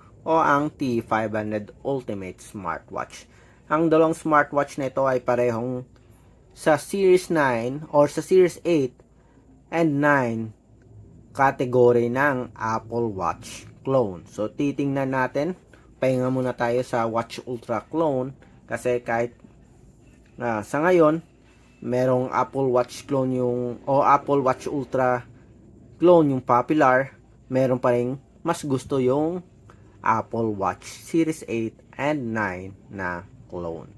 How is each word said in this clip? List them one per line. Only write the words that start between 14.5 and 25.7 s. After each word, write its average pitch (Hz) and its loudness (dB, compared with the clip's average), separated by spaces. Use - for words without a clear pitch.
titingnan 139 -4
natin. 139 -2
Pahinga 127 0
muna 127 -2
tayo 120 -2
sa 120 -2
Watch 113 -4
Ultra 117 -6
clone 139 -2
kasi 123 -2
kahit, 120 -4
ah, 113 -2
sa 143 -4
ngayon, 170 4
merong 127 0
Apple 131 -2
Watch 123 0
clone 131 -2
yung, 123 -4
o 139 2
Apple 143 2
Watch 127 -2
Ultra 127 -2